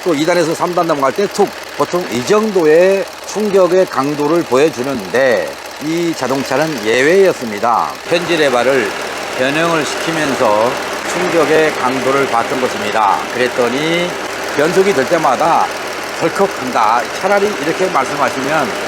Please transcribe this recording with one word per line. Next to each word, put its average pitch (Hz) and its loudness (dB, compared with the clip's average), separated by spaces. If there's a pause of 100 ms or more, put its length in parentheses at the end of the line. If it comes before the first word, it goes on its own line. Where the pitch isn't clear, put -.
또 175 2
이 147 0
단에서 170 2
삼 170 -2
단 175 2
넘어갈 139 0
때 196 0
툭, 196 0 (280)
보통 175 -2
이 120 -4
정도의 185 4 (200)
충격의 185 2
강도를 147 0
보여주는데 123 0 (360)
이 165 -2
자동차는 135 -2
예외였습니다. 120 2 (200)
현지 175 0
레바를 127 2 (460)
변형을 151 0
시키면서 131 0 (420)
충격의 160 2
강도를 131 0
봤던 117 -2
것입니다. 104 0 (160)
그랬더니 131 0 (460)
변속이 180 2
될 131 2
때마다 147 2 (540)
덜컥한다. 123 0 (180)
차라리 202 2
이렇게 180 -2
말씀하시면 139 -2 (200)